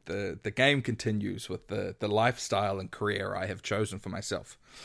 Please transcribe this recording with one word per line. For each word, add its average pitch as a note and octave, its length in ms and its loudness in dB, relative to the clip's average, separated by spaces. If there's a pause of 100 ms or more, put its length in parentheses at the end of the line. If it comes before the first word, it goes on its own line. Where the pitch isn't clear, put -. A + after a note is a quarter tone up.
the, F#2 360 -4
the G#2 80 -2
game C3+ 320 6
continues G#2+ 640 -2
with F#2 200 -6
the, G2 320 -2
the G#2 80 0
lifestyle G#2 720 2
and F#2 100 -6
career G2 460 -2
I F#2+ 100 -2
have G2+ 160 -6
chosen G2+ 380 0
for - 100 -10
myself. - 480 -6 (260)